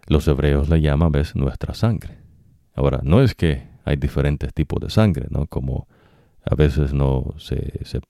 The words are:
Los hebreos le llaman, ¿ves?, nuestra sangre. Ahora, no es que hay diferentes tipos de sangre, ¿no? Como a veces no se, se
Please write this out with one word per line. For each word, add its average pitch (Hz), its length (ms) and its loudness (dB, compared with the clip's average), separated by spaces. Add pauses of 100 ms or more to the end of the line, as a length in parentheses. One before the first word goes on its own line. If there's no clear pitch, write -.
Los 76 180 2
hebreos 71 420 2
le 80 120 4
llaman, 76 320 2
¿ves?, 73 240 -2
nuestra - 380 -4
sangre. - 440 -4 (560)
Ahora, 67 300 2
no 104 180 6
es 117 140 2
que 76 320 0 (160)
hay 71 120 0
diferentes 71 560 -2
tipos - 300 -4
de - 80 -8
sangre, 98 400 2
¿no? 73 160 -4
Como 65 420 -6 (560)
a - 100 0
veces 71 380 2
no 67 460 0
se, - 480 -8
se - 240 -8